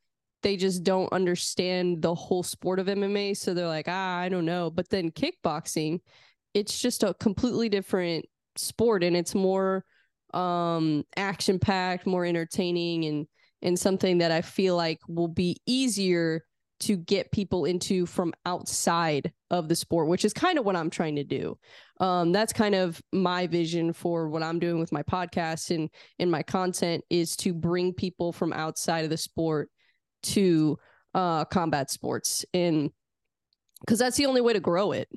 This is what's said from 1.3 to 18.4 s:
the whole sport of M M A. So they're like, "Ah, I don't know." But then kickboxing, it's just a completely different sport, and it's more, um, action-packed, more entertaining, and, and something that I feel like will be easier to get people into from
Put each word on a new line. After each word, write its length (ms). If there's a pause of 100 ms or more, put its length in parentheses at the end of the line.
the 140
whole 260
sport 380
of 80
M 160
M 140
A. 160
So 200
they're 140 (100)
like, 120
"Ah, 260 (100)
I 40
don't 160
know." 260
But 180
then 220
kickboxing, 880 (540)
it's 280
just 220
a 120
completely 520
different 560 (320)
sport, 480
and 140
it's 180
more, 480 (500)
um, 680 (140)
action-packed, 880
more 180
entertaining, 800
and, 240 (340)
and 160
something 420
that 120
I 100
feel 360
like 220 (100)
will 180
be 380
easier 800 (340)
to 160
get 360
people 340
into 400
from 260 (140)